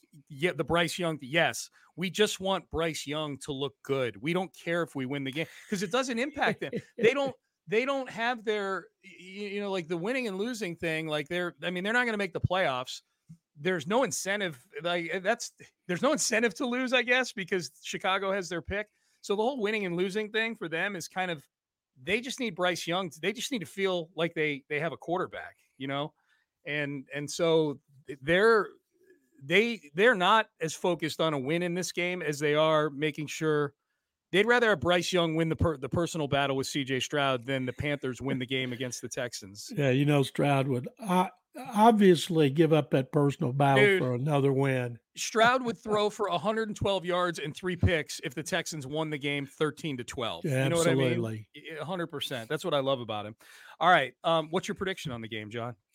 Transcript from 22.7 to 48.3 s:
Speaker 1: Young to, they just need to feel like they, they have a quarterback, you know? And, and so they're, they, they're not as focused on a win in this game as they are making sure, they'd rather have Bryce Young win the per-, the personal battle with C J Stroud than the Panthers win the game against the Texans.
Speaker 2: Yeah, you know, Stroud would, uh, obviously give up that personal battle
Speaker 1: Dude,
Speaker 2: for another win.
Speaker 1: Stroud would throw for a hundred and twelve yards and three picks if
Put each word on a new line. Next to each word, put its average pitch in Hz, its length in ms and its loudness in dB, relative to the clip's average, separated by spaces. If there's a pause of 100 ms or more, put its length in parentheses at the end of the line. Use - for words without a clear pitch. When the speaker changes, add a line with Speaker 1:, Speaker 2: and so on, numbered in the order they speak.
Speaker 1:
Young 175 240 -2
to, 156 100 -16
they 175 140 -2
just - 180 -8
need 247 80 -2
to 165 60 -10
feel 185 500 -2
like 170 200 0
they, 151 340 -2
they 147 100 -2
have 151 140 -2
a 113 40 -8
quarterback, 120 580 -6 (220)
you 135 100 -8
know? 143 260 -6 (540)
And, 143 460 -4
and 143 160 -6
so 160 500 2 (420)
they're, 190 460 4 (760)
they, 202 380 2 (140)
they're 220 200 6
not 196 320 4 (140)
as 160 140 -2
focused 165 440 0
on 160 140 2
a 143 60 0
win 160 240 0
in 175 100 -2
this 175 180 -4
game 180 300 -2
as 151 160 -2
they 147 160 2
are 156 380 4
making 147 340 -4
sure, 147 480 0 (580)
they'd 196 140 6
rather 240 240 4
have 180 120 4
Bryce 175 300 2
Young 170 240 2
win 165 140 2
the 156 60 0
per-, 160 220 0
the 127 120 -8
personal 165 380 -2
battle 139 280 2
with 135 120 -2
C 147 160 -2
J 127 160 -2
Stroud 135 480 0
than 131 180 -2
the 127 80 -4
Panthers 139 480 -4
win 135 160 -2
the 127 80 -4
game 127 260 -2
against 123 300 -6
the 120 80 -10
Texans. 113 640 -10
Speaker 2:
Yeah, 143 140 2
you 135 160 4
know, 147 160 6
Stroud 139 460 0
would, 123 200 -2 (140)
uh, 185 280 2 (440)
obviously 185 800 6
give 156 200 4
up 151 200 2
that 135 200 2
personal 143 400 2
battle 139 320 6
Speaker 1:
Dude, 196 160 6
Speaker 2:
for 127 140 0
another 139 400 2
win. 127 460 0 (160)
Speaker 1:
Stroud 240 480 2
would 233 120 -4
throw 208 320 0
for 202 200 -4
a 175 100 0
hundred 214 320 -2
and 214 60 -8
twelve 196 280 0
yards 175 360 0
and 147 160 -6
three 185 200 -4
picks 170 480 0
if 160 120 -8